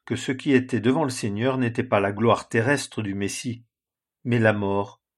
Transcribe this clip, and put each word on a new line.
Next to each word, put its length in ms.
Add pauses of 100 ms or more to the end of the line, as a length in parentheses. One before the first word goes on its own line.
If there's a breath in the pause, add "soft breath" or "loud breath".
que 100
ce 160
qui 200
était 300
devant 220
le 60
Seigneur 480
n'était 260
pas 160
la 120
gloire 360
terrestre 540
du 140
Messie, 500 (580)
mais 140
la 160
mort 480 (160)